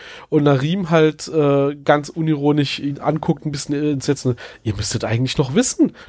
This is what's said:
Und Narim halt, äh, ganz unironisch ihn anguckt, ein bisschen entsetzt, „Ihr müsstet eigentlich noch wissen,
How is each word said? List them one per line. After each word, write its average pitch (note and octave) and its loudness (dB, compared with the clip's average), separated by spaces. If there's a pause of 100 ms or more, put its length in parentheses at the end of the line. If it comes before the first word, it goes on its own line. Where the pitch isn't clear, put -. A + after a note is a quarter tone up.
(300)
Und D3+ 2
Narim D3+ 2
halt, D#3 2
äh, C#3+ 2
ganz D3 2
unironisch D3 0
ihn C#3+ -6
anguckt, D#3 -2
ein D3+ -6
bisschen C#3+ -4
entsetzt, C#3+ 0 (380)
„Ihr G#2 -2
müsstet G#2+ -4
eigentlich A2+ -2
noch C#3 0
wissen, C4 2 (160)